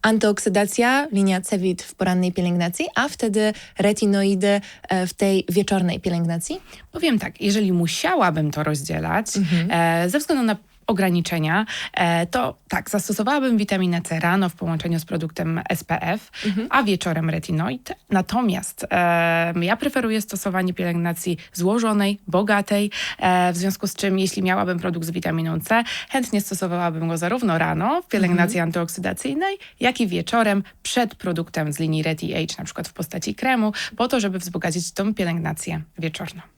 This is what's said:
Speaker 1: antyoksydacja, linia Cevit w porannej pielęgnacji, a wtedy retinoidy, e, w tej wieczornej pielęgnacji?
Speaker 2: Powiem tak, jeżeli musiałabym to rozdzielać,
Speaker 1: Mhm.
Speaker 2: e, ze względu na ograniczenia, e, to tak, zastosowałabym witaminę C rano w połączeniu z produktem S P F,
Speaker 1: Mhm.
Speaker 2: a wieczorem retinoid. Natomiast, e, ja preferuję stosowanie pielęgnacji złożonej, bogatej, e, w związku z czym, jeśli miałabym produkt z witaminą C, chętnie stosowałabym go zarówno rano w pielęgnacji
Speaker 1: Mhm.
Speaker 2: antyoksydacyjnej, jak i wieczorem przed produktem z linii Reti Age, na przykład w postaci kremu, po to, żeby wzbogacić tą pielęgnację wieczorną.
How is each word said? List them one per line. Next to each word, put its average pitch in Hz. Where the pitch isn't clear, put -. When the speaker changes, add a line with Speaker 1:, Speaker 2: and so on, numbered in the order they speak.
Speaker 1:
antyoksydacja, 220
linia 190
Cevit 185
w -
porannej 180
pielęgnacji, 175
a 262
wtedy 214
retinoidy, 202
e, 185
w -
tej 196
wieczornej 180
pielęgnacji? 170
Speaker 2:
Powiem 320
tak, 185
jeżeli 202
musiałabym 170
to 151
rozdzielać, 160
Speaker 1:
Mhm. 170
Speaker 2:
e, 170
ze 277
względu 294
na 220
ograniczenia, 175
e, 170
to 247
tak, 196
zastosowałabym 233
witaminę 185
C 165
rano 175
w -
połączeniu 165
z 160
produktem 165
S -
P -
F, 196
Speaker 1:
Mhm. 214
Speaker 2:
a 262
wieczorem 170
retinoid. 160
Natomiast, 196
e, 170
ja 196
preferuję 226
stosowanie 185
pielęgnacji 170
złożonej, 202
bogatej, 202
e, 180
w 170
związku 190
z -
czym, 190
jeśli 190
miałabym 185
produkt 170
z 170
witaminą 165
C, 226
chętnie 240
stosowałabym 170
go 165
zarówno 180
rano 165
w -
pielęgnacji 180
Speaker 1:
Mhm. 165
Speaker 2:
antyoksydacyjnej, 185
jak 247
i 226
wieczorem 196
przed -
produktem 165
z 147
linii 156
Reti 160
Age, 160
na 190
przykład -
w -
postaci 185
kremu, 233
po 240
to, 254
żeby 190
wzbogacić 175
tą 202
pielęgnację 165
wieczorną. 165